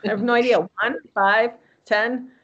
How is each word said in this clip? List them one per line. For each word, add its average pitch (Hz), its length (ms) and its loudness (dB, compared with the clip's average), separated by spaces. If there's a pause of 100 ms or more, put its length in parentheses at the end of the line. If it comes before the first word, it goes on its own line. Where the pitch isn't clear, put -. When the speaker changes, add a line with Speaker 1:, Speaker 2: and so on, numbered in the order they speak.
Speaker 1:
I 214 40 -4
have 208 140 -4
no 240 120 0
idea. 240 260 4
Speaker 2:
<laughs> 262 220 -6
Speaker 1:
One, 247 140 -2 (180)
five, 214 360 2 (340)
ten? 240 460 -2 (140)